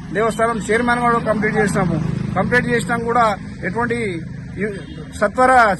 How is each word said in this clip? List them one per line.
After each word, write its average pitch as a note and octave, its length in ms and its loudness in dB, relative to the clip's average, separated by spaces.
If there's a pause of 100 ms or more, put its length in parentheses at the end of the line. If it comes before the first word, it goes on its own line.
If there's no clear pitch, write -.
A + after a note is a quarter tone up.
(140)
దేవస్థానం A3+ 440 0
చైర్మన్ A#3 420 0
కూడా A#3 200 2
కంప్లైంట్ G#3+ 380 0
చేసినాము. F#3+ 440 0 (340)
కంప్లైంట్ A#3 340 0
చేసినా A#3+ 280 0
కూడా A#3 380 2 (280)
ఎటువంటి A3 580 -4 (360)
యు-, G3+ 160 -4 (440)
సత్వర A3+ 640 6